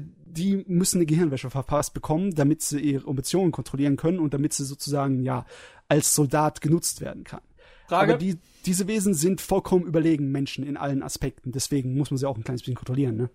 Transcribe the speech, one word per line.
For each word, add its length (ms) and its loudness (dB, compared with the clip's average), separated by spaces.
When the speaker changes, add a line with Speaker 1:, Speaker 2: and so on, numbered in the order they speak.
Speaker 1:
die 400 -2
müssen 320 2
eine 80 4
Gehirnwäsche 420 2
verpasst 460 -2
bekommen, 400 0
damit 260 4
sie 180 -2
ihre 300 0
Emotionen 440 2
kontrollieren 440 0
können 220 2
und 160 0
damit 180 0
sie 140 -4
sozusagen, 560 -2
ja, 240 -2
als 260 0
Soldat 460 0
genutzt 400 0
werden 240 -10
kann. 160 -16
Speaker 2:
Frage? 260 4
Speaker 1:
Aber 60 2
die, 180 -2
diese 200 0
Wesen 280 2
sind 260 2
vollkommen 460 2
überlegen 440 2
Menschen 320 -4
in 140 -6
allen 260 -2
Aspekten. 500 -6
Deswegen 440 -2
muss 140 0
man 80 -2
sie 100 -2
auch 80 -4
ein 80 -8
kleines 160 -4
bisschen 140 -6
kontrollieren, 420 0
ne? 180 -2